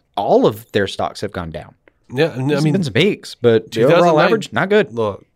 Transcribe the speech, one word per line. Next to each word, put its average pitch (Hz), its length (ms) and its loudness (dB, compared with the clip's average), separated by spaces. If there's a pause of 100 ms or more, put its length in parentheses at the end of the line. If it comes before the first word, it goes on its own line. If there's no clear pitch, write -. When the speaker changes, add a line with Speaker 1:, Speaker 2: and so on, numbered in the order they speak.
(160)
Speaker 1:
all 175 300 2
of 110 260 -4
their 101 140 0
stocks - 340 -6
have 101 120 -8
gone 85 180 -10
down. 76 240 -16 (340)
Speaker 2:
Yeah, 143 240 -2
and, 131 120 -6
I 139 40 -2
Speaker 1:
There's 147 160 0
Speaker 2:
mean, 151 80 2
Speaker 1:
been 190 120 0
some 117 100 -6
peaks, - 400 -2
but 113 380 2
the 113 120 0
overall 165 140 4
Speaker 2:
two 175 40 4
thousand 170 140 4
nine 151 100 4
Speaker 1:
average, 226 260 -2
not 143 160 -2
good. 208 240 0
Speaker 2:
Look, 107 440 -6